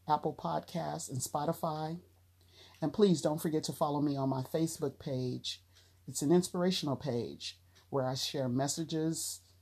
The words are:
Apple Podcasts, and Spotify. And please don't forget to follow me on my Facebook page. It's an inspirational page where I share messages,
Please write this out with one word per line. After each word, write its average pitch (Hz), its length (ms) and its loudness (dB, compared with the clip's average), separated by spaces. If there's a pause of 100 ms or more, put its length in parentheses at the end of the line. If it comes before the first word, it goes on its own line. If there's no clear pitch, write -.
Apple 151 280 2
Podcasts, 156 720 -4
and 131 120 -4
Spotify. 156 800 -2 (800)
And 160 100 0
please 185 300 6
don't 156 180 0
forget 156 240 0
to - 80 -4
follow 147 300 0
me 143 160 0
on 135 100 0
my 131 140 -2
Facebook 160 560 -2
page. 127 640 -6 (440)
It's 131 140 -8
an 143 100 2
inspirational 180 640 4
page 120 640 -4 (300)
where 135 180 0
I 127 60 0
share 131 380 -2
messages, 156 920 -2 (220)